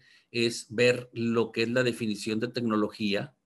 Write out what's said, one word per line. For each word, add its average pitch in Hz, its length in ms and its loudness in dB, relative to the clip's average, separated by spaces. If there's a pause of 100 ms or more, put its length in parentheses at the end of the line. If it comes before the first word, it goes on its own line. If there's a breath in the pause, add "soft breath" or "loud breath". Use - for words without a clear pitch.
(300 soft breath)
es 117 400 -2
ver 123 440 2
lo 117 380 0
que 113 120 0
es 113 60 -2
la 127 140 2
definición 110 560 -2
de 120 100 -4
tecnología, 107 840 -2 (120)